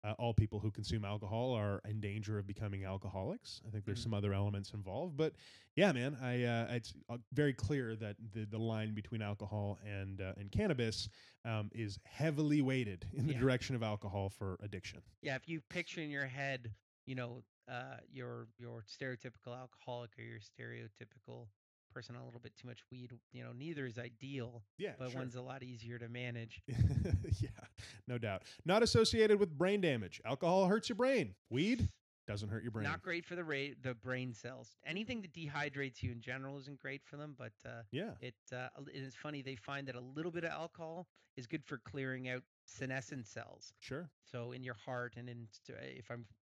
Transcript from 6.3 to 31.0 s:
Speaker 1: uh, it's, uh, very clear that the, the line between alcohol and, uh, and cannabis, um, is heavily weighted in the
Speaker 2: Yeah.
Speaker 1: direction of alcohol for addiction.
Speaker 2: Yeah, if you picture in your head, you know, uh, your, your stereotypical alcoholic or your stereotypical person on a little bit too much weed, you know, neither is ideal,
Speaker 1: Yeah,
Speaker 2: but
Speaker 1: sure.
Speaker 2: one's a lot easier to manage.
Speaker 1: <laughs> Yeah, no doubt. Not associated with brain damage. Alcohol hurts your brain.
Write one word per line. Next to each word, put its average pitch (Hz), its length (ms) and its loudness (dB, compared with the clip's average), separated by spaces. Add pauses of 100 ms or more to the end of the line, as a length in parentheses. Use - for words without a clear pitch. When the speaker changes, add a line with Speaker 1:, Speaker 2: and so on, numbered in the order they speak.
Speaker 1:
uh, 117 260 4
it's, 120 220 -4 (160)
uh, 120 80 -6 (160)
very 143 220 4
clear 123 420 0
that 104 200 -4 (180)
the, 110 100 -2
the 107 140 -4
line 110 360 2
between 107 280 -4
alcohol 101 640 0
and, 98 340 -4
uh, 95 160 -2
and 101 140 -8
cannabis, 127 580 4 (380)
um, 107 260 0
is 104 320 -4
heavily 147 560 4
weighted 127 540 2
in 143 120 2
the 151 60 2
Speaker 2:
Yeah. 123 80 0
Speaker 1:
direction 127 340 4
of 113 80 0
alcohol 101 460 0
for 98 320 -4
addiction. 95 400 -8 (220)
Speaker 2:
Yeah, 139 140 0
if 127 120 -8
you 160 140 -4
picture - 400 -4
in 151 80 -2
your 139 160 0
head, 131 480 -2 (320)
you 135 80 -6
know, 123 280 -4 (280)
uh, 127 280 -6 (140)
your, 120 360 -8 (100)
your 117 240 -10
stereotypical 123 760 -8
alcoholic 120 600 -10
or 117 40 -12
your 117 180 -10
stereotypical 117 1080 -14 (480)
person 120 220 -10
on 123 60 -10
a - 20 -12
little 120 160 -14
bit 117 160 -16
too - 100 -16
much 120 140 -12 (100)
weed, 123 220 -12 (200)
you 123 120 -10
know, 120 80 -8
neither 143 320 -4
is 117 140 -6
ideal, 120 640 -6 (160)
Speaker 1:
Yeah, 185 200 -4
Speaker 2:
but 127 120 -4
Speaker 1:
sure. 131 100 -4
Speaker 2:
one's 127 160 -4
a 123 60 -6
lot 131 200 -8
easier 120 360 -8
to 117 100 -6
manage. 120 580 -4
Speaker 1:
<laughs> 131 60 -6 (680)
Yeah, 151 80 2 (580)
no 123 120 0
doubt. 104 240 0 (220)
Not 196 180 8
associated 220 560 10
with 185 200 4
brain 190 220 6
damage. 123 440 2
Alcohol 175 420 6
hurts 208 220 6
your 233 80 0
brain. 226 380 4 (160)